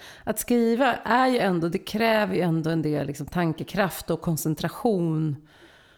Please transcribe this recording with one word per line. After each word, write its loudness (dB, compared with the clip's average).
att -4
skriva 2
är 2
ju 2
ändå, 2
det -2
kräver 0
ju 0
ändå 2
en 0
del, 0
liksom, -8
tankekraft -2
och -2
koncentration 0